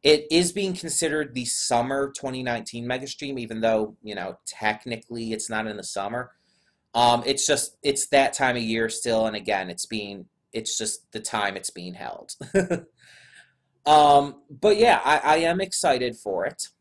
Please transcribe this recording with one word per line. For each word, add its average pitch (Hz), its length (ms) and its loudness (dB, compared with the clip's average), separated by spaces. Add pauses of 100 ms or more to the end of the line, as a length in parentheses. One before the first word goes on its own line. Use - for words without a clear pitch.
It 151 260 6
is 175 220 4
being 196 220 -2
considered 151 600 -4
the 123 120 -6
summer 135 680 -2
twenty 127 320 -8
nineteen 117 420 -6
Mega 127 220 -6
Stream, 139 320 -10
even 113 220 -8
though, 110 420 2
you 107 120 -10
know, 95 300 -10
technically 113 840 -6
it's 110 180 -6
not 110 160 -4
in 104 120 -8
the 95 60 -12
summer. 113 480 -8 (640)
Um, 120 320 4
it's 135 220 -2
just, - 360 -2
it's 139 240 -2
that 135 260 4
time 127 240 0
of 117 60 -4
year 113 260 0
still, 110 380 0
and 107 100 -4
again, 95 320 -4
it's 87 160 -10
being, 101 400 -10 (260)
it's 113 260 -6
just - 360 -8
the 110 80 -8
time 101 340 -4
it's - 140 -10
being 90 240 -14
held. - 400 -14 (200)
<laughs> 185 340 0 (960)
Um, 147 640 6
but 202 300 2
yeah, 220 260 6
I, 147 200 4
I 156 140 4
am 170 220 2
excited 131 560 0
for 95 300 -4
it. - 220 -8 (140)